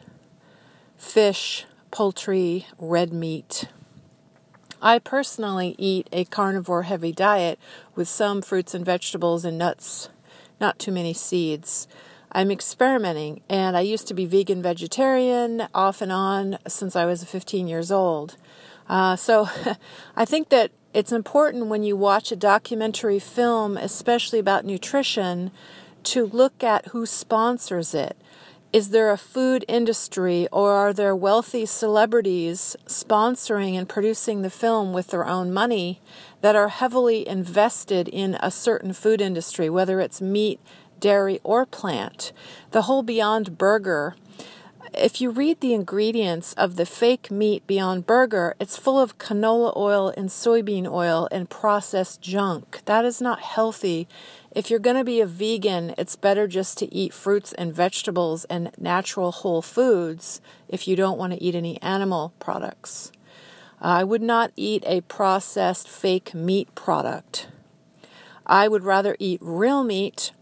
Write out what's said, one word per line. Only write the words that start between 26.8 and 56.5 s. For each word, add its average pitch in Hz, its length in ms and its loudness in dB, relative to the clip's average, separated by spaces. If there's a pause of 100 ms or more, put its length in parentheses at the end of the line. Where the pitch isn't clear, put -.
who 233 180 -6
sponsors 220 880 -2
it. - 240 -4 (560)
Is 202 160 4
there 220 220 4
a 202 60 2
food 254 500 0
industry, 190 840 0
or 202 200 4
are 202 200 4
there 196 240 2
wealthy 214 520 2
celebrities 208 1080 2 (120)
sponsoring 214 920 0
and 185 100 -4
producing 214 540 -2
the 190 80 -2
film 220 420 0
with 180 180 -4
their 175 180 -2
own 180 260 -2
money 196 480 0 (400)
that 208 140 6
are 208 140 4
heavily 240 580 0
invested 190 800 0
in 190 320 -2
a - 100 -2
certain 196 440 -2
food 214 280 2
industry, 175 480 -2
whether 185 300 2
it's - 220 -4
meat, 202 380 0 (400)
dairy, 196 440 2
or 247 240 2
plant? - 640 -6 (400)
The 220 120 4
whole 269 200 2
Beyond 214 560 0
Burger, 185 560 2 (760)
if - 300 2
you 247 80 0
read 277 320 0
the 247 140 2
ingredients 202 800 -2
of 180 220 0
the 170 100 0
fake - 440 0
meat 208 380 0
Beyond 185 400 -2
Burger, 220 520 4
it's 196 160 -6
full 269 240 2
of 254 200 2
canola 220 580 2
oil 202 400 2
and 190 120 -6
soybean 208 580 0
oil 170 440 0
and 180 160 -4
processed 202 760 -2
junk. 180 640 -4
That 220 200 4
is 240 160 -4
not 247 180 -2
healthy. 196 680 -2 (440)
If 220 200 -4
you're 226 80 2
gonna 247 240 2
be 233 180 2
a 202 60 4
vegan, 185 680 -2
it's - 200 -6
better 202 320 2
just 185 320 -2